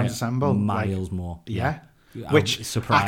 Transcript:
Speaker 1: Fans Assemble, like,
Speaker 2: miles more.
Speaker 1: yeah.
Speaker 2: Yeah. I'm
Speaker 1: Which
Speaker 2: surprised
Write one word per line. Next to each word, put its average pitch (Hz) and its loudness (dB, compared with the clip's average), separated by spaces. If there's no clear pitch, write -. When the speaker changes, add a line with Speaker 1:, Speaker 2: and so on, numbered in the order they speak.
Speaker 1:
Fans 117 0
Assemble, 127 0
like, 104 2
Speaker 2:
miles 92 -2
more. 87 -6
Speaker 1:
yeah. 123 -2
Speaker 2:
Yeah. 113 -12
I'm - -2
Speaker 1:
Which 131 2
Speaker 2:
surprised 110 2